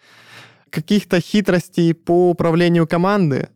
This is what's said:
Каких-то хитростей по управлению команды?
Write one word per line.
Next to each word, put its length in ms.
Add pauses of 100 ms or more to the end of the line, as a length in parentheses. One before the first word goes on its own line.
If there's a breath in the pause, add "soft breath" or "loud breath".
(720 loud breath)
Каких-то 500
хитростей 720
по 380
управлению 560
команды? 680